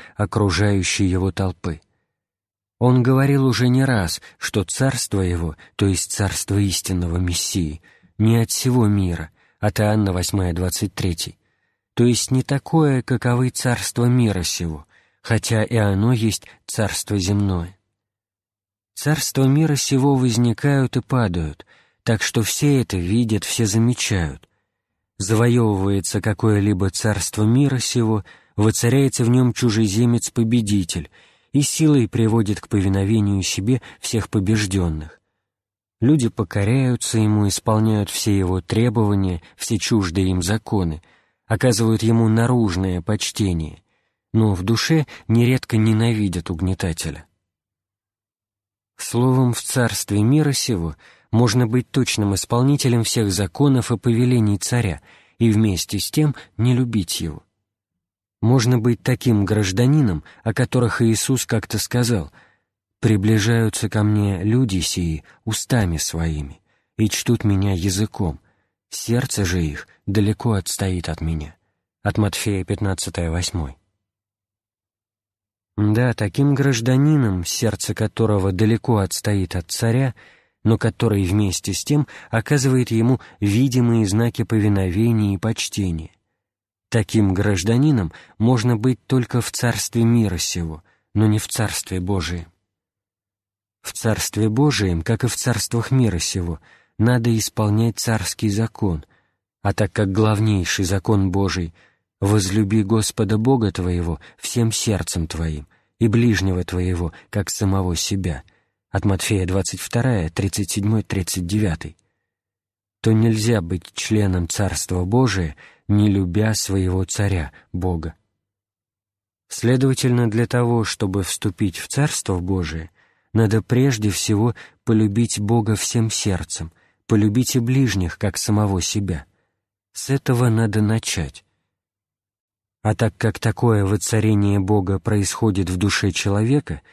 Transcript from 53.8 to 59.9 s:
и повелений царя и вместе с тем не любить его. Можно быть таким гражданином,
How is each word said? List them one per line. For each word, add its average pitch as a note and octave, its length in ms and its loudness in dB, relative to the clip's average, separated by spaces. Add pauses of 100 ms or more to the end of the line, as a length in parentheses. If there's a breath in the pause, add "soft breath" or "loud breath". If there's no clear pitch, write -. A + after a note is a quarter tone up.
и A#2+ 60 2
повелений A#2 640 2
царя G#2 420 -2 (380 soft breath)
и A#2 120 4
вместе G#2 480 0
с - 100 -6
тем D3+ 280 0 (200 loud breath)
не A#2+ 160 2
любить A#2 480 -2
его. D#2+ 220 -8 (960)
Можно B2 380 4
быть A#2 240 0
таким A2+ 420 2
гражданином, G#2+ 800 2 (220 loud breath)